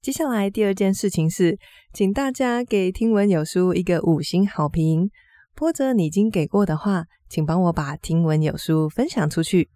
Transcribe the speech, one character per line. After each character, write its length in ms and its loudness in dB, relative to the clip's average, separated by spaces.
接 100 -6
下 160 -4
来 220 0
第 160 0
二 80 2
件 180 2
事 200 0
情 180 0
是， 300 2
请 180 0
大 200 -2
家 320 -2
给 280 0
听 200 0
闻 180 4
有 160 2
书 300 0
一 80 0
个 180 0
五 200 2
星 260 0
好 200 -4
评， 420 0
或 160 0
者 220 -2
你 120 2
已 40 -2
经 200 2
给 180 -2
过 180 2
的 100 -2
话， 300 -2
请 160 -2
帮 180 0
我 100 2
把 220 -6
听 280 0
闻 180 2
有 160 -2
书 320 0
分 180 -2
享 220 -2
出 140 -2
去。 320 0